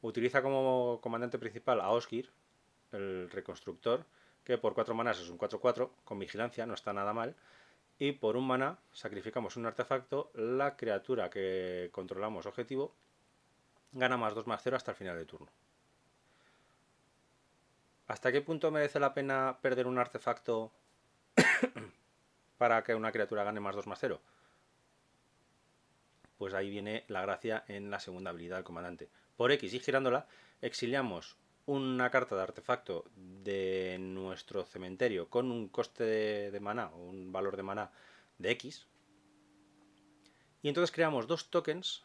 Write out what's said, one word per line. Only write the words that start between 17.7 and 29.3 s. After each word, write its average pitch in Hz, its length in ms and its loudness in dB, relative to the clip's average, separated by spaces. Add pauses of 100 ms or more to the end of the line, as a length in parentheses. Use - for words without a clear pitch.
¿Hasta 113 240 0
qué 143 100 4
punto 160 300 0
merece 147 280 2
la 143 140 4
pena 135 480 2
perder 127 260 4
un 127 120 2
artefacto 117 760 0 (600)
<coughs> - 1200 2
para 117 240 6
que 120 100 0
una 110 200 0
criatura 104 320 0
gane 107 160 -2
más 98 120 -4
dos, 101 140 -6
más 98 120 -8
cero? 104 200 -2 (2250)
Pues 98 160 -4
ahí 98 160 0
viene 104 380 -4
la 95 140 -2
gracia 104 480 -2
en 101 200 -8
la 98 100 -6
segunda 92 320 -8
habilidad 87 260 -8
del 92 80 -8
comandante. 87 440 -10 (280)